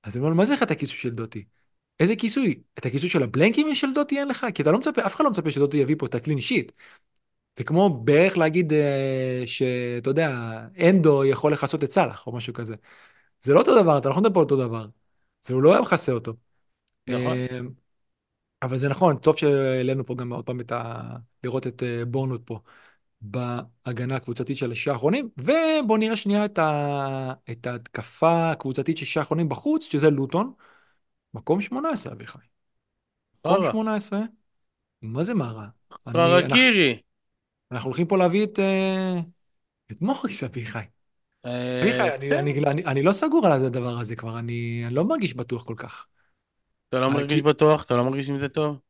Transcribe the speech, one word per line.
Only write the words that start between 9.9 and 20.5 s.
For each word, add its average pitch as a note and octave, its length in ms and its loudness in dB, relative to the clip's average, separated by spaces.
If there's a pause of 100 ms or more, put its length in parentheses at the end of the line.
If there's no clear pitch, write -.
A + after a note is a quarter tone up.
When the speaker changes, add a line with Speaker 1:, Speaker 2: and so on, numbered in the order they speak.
Speaker 1:
יודע, B2 500 -2 (200)
אנדו D#3+ 460 6
יכול C#3 280 2
לכסות C#3+ 300 -2
את C3+ 80 -4
סאלח C3 360 0
או A#2 80 -10
משהו A#2 180 -10
כזה. A2 220 -10 (680)
זה C#3 120 2
לא E3+ 60 10
אותו B3 220 8
דבר, D#3+ 160 6
אתה C3 120 0
לא C3 40 0
יכול F#3 100 2
לדבר G3 160 4
על D#3 40 6
אותו C#3 140 2
דבר. A2+ 300 -4 (540)
זה, B2+ 120 -6
הוא C3 100 2
לא D#3+ 100 8
היה A#3+ 80 6
מכסה F3 300 0
אותו. A#2 220 -4 (760)
Speaker 2:
נכון. B2+ 300 -2
Speaker 1:
אה, B2+ 220 -6 (1000)
אבל C3 160 -4
זה C#3 120 0
נכון, D3 280 4
טוב D#3 200 4
שהעלינו C3 680 0
פה B2 100 -8
גם B2 180 -8
עוד A#2+ 120 -8
פעם B2 140 -6